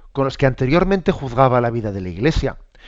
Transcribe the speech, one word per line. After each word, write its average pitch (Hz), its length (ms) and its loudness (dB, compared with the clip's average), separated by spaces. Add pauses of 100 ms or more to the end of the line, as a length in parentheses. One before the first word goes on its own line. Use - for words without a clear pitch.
(100)
con 135 140 -2
los 135 120 -4
que - 80 0
anteriormente 170 680 2
juzgaba 127 480 2
la 120 100 0
vida 110 220 -4
de 98 80 -6
la 92 80 -6
Iglesia. 117 480 -2 (320)